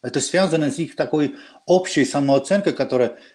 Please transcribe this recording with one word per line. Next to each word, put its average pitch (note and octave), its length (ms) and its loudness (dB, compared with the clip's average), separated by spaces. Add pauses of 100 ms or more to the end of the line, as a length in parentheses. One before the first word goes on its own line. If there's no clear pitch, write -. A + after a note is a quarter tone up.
Это B2 180 -4
связано D#3+ 500 0
с C3+ 80 -8
их E3 160 -8
такой D3 400 -2 (320)
общей F3+ 380 2
самооценкой, C#3+ 680 0
которая, B2+ 460 0 (160)